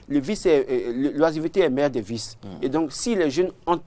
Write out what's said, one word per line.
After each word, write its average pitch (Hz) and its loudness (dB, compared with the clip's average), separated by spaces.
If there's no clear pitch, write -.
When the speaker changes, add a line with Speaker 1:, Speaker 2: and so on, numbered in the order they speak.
Speaker 1:
le 143 0
vice 180 -2
est, 151 6
euh, 120 -2
le, 135 0
l'oisiveté 160 2
est 160 4
mère 139 2
des 123 -2
vices. 107 -8
Speaker 2:
Hmm. 92 -8
Speaker 1:
Et 135 -2
donc, 147 -2
si 240 -2
les 160 2
jeunes 180 0
ont 175 2